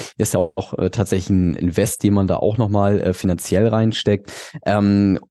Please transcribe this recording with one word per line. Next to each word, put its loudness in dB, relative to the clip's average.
ist -2
ja 2
auch, -6
äh, 0
tatsächlich -2
ein 2
Invest, -2
den 4
man 2
da 0
auch 0
nochmal, 2
äh, 0
finanziell 0
reinsteckt. 0
Ähm, 4